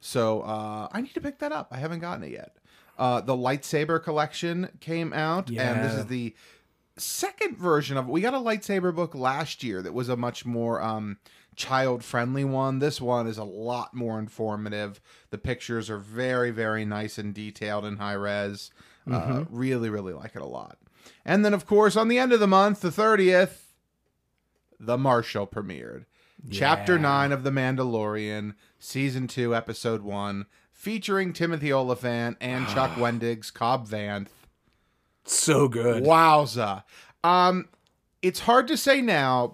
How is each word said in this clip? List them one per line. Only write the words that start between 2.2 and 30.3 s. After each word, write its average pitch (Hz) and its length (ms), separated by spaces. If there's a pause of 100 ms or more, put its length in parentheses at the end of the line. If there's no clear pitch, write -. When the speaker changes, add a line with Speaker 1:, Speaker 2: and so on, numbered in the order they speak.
Speaker 1:
it 67 80
yet. - 240 (420)
Uh, 123 220
the 127 160
lightsaber 147 680
collection 170 680 (120)
came 165 320
out, 160 360
and 120 360
this 110 80
Speaker 2:
Yeah. 110 80
Speaker 1:
is 107 60
the 120 280 (640)
second 381 600
version 147 400
of 127 120
it. - 20
We 165 100
got 240 140
a 269 40
lightsaber 202 560
book 165 200
last 135 480
year 101 200
that 90 120
was 120 140
a 127 80
much 120 280
more, 117 380
um, 107 360 (360)
child-friendly 131 880
one. 135 360
This 143 200
one 120 260
is 110 120
a 107 60
lot 110 500
more 113 240
informative. 104 840 (300)
The 104 80
pictures 117 520
are 104 80
very, 120 520
very 110 340
nice 104 340
and 104 160
detailed 104 500
in 104 140
high 101 160
res. 101 560 (400)
Uh, 123 100
Speaker 2:
Mm-hmm. 131 360
Speaker 1:
really, 123 340
really 98 220
like 78 240
it 82 60
a 71 40
lot. 58 320 (460)
And 196 200
then, 208 100
of 190 120
course, 208 300
on 226 120
the 240 100
end 254 140
of 233 80
the 208 60
month, 196 340
the 175 120
thirtieth, 196 800 (1040)
The 117 200
Marshal 120 480
premiered. 69 580 (460)
Chapter 139 460
Speaker 2:
Yeah. 156 60
Speaker 1:
nine 139 300
of 131 120
The 139 60
Mandalorian, 107 1040 (240)
Season 131 500
two, 120 260
Episode 113 480
one, 101 440 (260)